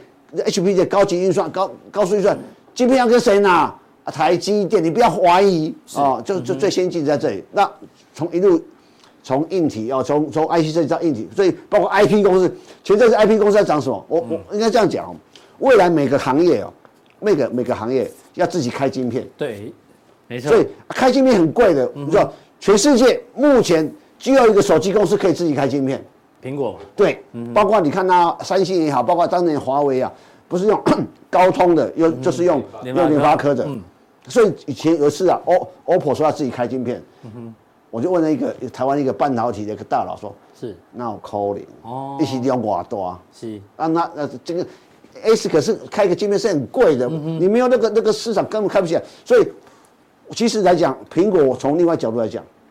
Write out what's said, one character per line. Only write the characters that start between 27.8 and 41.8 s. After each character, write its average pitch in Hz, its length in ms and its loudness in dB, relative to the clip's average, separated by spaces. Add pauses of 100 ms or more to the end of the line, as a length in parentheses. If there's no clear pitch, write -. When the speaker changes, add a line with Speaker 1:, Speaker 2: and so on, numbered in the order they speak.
Speaker 1:
你 147 100 0
看 185 160 -2
它 175 340 4
三 190 220 -2
星 175 220 -2
也 151 40 0
好， 131 140 0
包 143 120 0
括 165 120 2
当 175 180 0
年 151 140 0
华 135 220 -2
为 135 200 0
啊， 123 80 -4 (380)
不 165 100 -6
是 180 80 -2
用 208 160 0 (220)
<clears throat> - 260 -14
高 180 220 4
通 175 240 2
的， 127 220 0
又， 165 100 2
Speaker 2:
嗯。 143 140 -2
Speaker 1:
就 170 100 0
是 170 140 -2
用， 156 180 2 (200)
Speaker 2:
联 127 120 -8
发 131 60 2
科。 151 80 2
Speaker 1:
用 - 0 -
联 147 120 2
发 151 140 4
科 143 180 0
的。 143 120 -2
Speaker 2:
嗯。 131 160 -10 (480)
Speaker 1:
所 240 120 2
以 202 120 4 (120)
以 143 80 -8
前 160 240 0
有 143 100 2
一 - 20 4
次 180 180 0
啊 143 160 2
，O-，oppo 165 720 0
说 139 100 0
要 147 60 2
自 143 100 -8
己 135 80 -4
开 120 160 -4
晶 127 200 -6
片， 113 180 -6 (200)
Speaker 2:
嗯 117 120 -20
哼。 117 200 -18 (360)
Speaker 1:
我 117 100 -6
就 160 80 -2
问 175 140 0
了 156 80 0
一 147 60 0
个， - 180 -6 (160)
台 127 140 -6
湾 139 120 0
一 143 60 -2
个 131 80 0
半 139 240 -2
导 117 160 -2
体 104 140 -10
的 104 80 -8
一 - 20 -8
个 104 80 -16
大 117 220 -4
佬 87 100 -10
说： 98 180 -16 (240)
Speaker 2:
是。 113 160 -14 (200)
Speaker 1:
“那 117 180 -8
有 101 60 -12
可 - 200 -12
能？ 101 240 -4 (220)